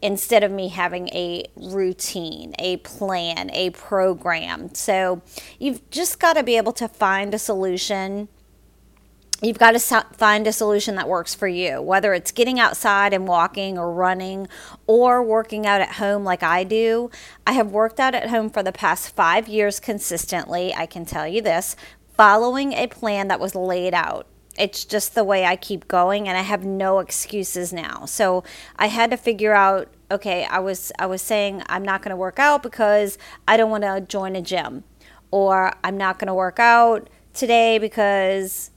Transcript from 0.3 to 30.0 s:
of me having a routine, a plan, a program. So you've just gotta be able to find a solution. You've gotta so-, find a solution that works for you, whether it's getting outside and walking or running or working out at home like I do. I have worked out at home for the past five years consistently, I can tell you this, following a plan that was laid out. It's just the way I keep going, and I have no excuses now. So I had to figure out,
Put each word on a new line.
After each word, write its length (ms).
of 80
me 180
having 400
a 360
routine, 1040
a 180
plan, 760
a 200
program. 1000
So 480
you've 320
just 300
gotta 240
be 140
able 160
to 140
find 460
a 60
solution. 880
You've 180
gotta 200
so-, 240
find 340
a 60
solution 420
that 120
works 280
for 120
you, 340
whether 320
it's 180
getting 280
outside 540
and 140
walking 500
or 140
running 560
or 360
working 420
out 160
at 120
home 300
like 200
I 200
do. 480
I 80
have 180
worked 280
out 160
at 140
home 200
for 140
the 80
past 440
five 320
years 320
consistently, 960
I 120
can 200
tell 220
you 140
this, 340
following 580
a 140
plan 420
that 100
was 160
laid 380
out. 340
It's 260
just 320
the 80
way 220
I 100
keep 320
going, 400
and 100
I 40
have 240
no 340
excuses 720
now. 340
So 380
I 120
had 240
to 40
figure 380
out, 340